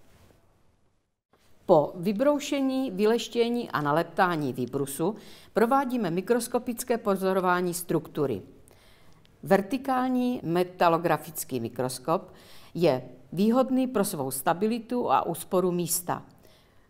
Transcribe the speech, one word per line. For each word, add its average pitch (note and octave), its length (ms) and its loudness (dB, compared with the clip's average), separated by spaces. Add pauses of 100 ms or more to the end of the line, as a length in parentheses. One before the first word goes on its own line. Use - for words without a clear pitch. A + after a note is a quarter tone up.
(1700)
Po D3 260 6
vybroušení, C4 960 0
vyleštění A#3 760 0
a C#3+ 120 -4
naleptání D#3+ 720 0
výbrusu C#3+ 600 -2 (380)
provádíme A#3+ 580 2
mikroskopické A#3 840 -2
pozorování F#3 760 0
struktury. D#3 680 -2 (1000)
Vertikální B3 1000 0
metalografický E3+ 1160 0
mikroskop C3 760 -4 (400)
je D3+ 280 2 (320)
výhodný B3 540 2
pro G#3+ 180 0
svou C#3 260 -4
stabilitu A3 800 -2
a C3+ 140 2
úsporu F3+ 460 0
místa. F3 540 -4 (640)